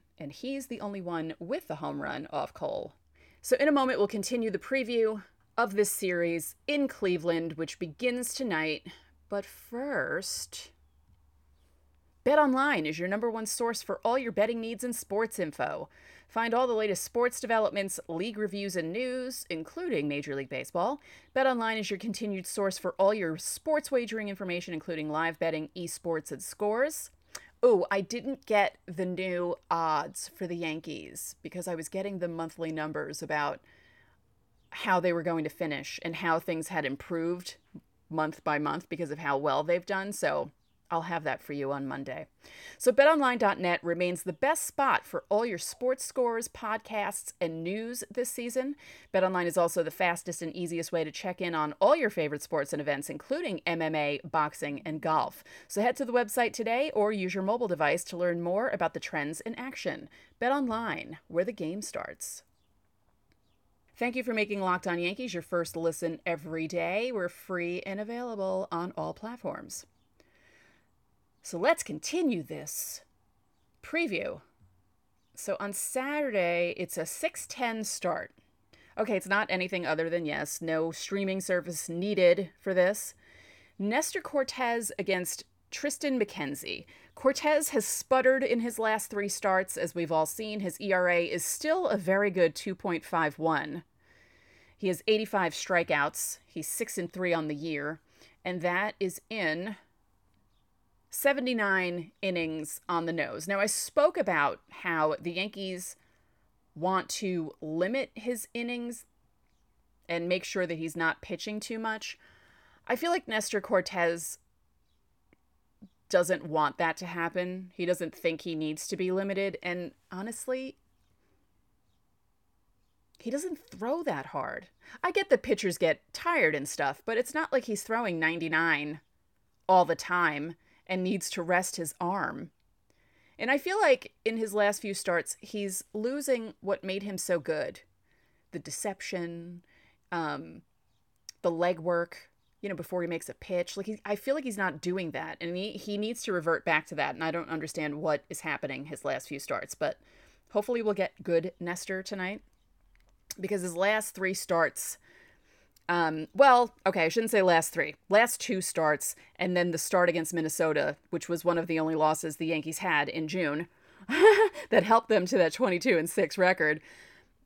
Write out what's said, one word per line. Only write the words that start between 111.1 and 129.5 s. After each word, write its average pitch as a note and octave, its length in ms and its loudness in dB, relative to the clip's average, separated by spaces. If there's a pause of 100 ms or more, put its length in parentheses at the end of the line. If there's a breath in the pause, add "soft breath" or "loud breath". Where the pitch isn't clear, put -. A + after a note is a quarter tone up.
pitching G#3 380 -8
too A3+ 180 -8
much. A3 400 -6 (720 soft breath)
I A#3+ 80 2
feel E4 160 0
like F4 160 0
Nestor G#3+ 340 0
Cortes F3 800 0 (1700)
doesn't F3+ 360 4
want D#3 320 0
that E3 200 0
to F#3 80 -10
happen. F3+ 720 -4
He F3 100 -4
doesn't F3 300 0
think E3 260 -2
he E3 140 -6
needs D#3 320 -4
to F#3+ 100 -4
be F#3 140 0
limited, G3 500 -2
and F3 300 -6 (200)
honestly, A#3+ 640 -6 (2500)
he A3+ 100 -8
doesn't D4 300 -4
throw B3+ 440 -4
that D#3+ 240 -2
hard. - 400 -6 (360 loud breath)
I F4+ 80 2
get G4 180 0
that B3+ 140 6
pitchers G3+ 340 0
get D#3+ 240 2 (100)
tired A#3+ 440 4
and C#3+ 120 -4
stuff, C#3+ 380 -2
but A3+ 120 0
it's B3 160 0
not D#4 200 0
like B3+ 120 2
he's G#3 180 -4
throwing A3+ 340 0
ninety-nine D#3+ 840 2 (680)